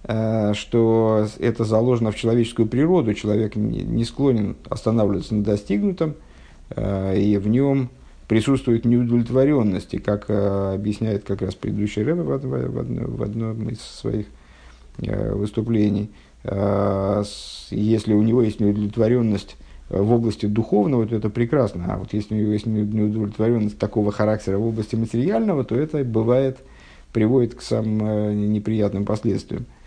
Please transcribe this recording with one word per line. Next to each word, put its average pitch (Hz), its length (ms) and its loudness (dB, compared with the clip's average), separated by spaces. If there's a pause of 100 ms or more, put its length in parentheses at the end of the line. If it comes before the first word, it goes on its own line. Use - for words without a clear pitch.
э, 110 520 0
что 113 720 4 (120)
это 113 240 0
заложено 113 480 2
в 101 40 -6
человеческую 113 520 2
природу. 139 460 2
Человек 104 420 0
не, 107 260 -2
не 113 240 0
склонен 113 500 0 (140)
останавливаться 107 640 0
на 104 80 0
достигнутом, 165 720 0 (540)
э, 98 500 -2
и 101 180 2
в 98 100 -2
нём 131 420 2 (380)
присутствует 117 580 2
неудовлетворённость. 120 1080 2
И - 60 -4
как, 101 280 -2
э, 98 480 0
объясняет 104 480 -2
как 98 180 -6
раз 98 140 -4
предыдущий 104 480 -4
рэбе 165 200 0
в 147 60 -4
од-, 139 160 -4
в 131 80 -4
од-, 127 160 -4
в 123 100 -4
одно-, 123 280 -6
в 117 160 -6
одном 113 460 -6
из 113 120 -10
своих, 110 460 -6 (720)
э, 104 340 -4
выступлений, 104 760 0 (340)
э, 98 840 0
с-, - 460 -14
если 107 420 2
у 104 80 6
него 117 200 4
есть 107 180 0
неудовлетворённость, 107 960 0 (340)
э, 95 120 0
в 107 100 2
области 117 360 2
духовного, 120 580 2
то 117 100 -2
это 104 140 -2
прекрасно. 117 600 0
А 98 80 -4
вот 95 160 -8
если 104 200 -4
у 110 40 0
него 107 160 0
есть 104 120 -2
не-, 110 160 0
неудовлетворённость 107 960 0
такого 104 340 0
характера 104 460 0
в 110 80 0
области 110 300 -4
материального, 147 680 0
то 113 120 -4
это 151 280 -2
бывает, 123 540 2 (540)
приводит 117 440 2
к - 60 -18
самым, 110 420 -2
э, 107 300 0
неприятным 104 720 0
последствиям. 107 600 -4 (220)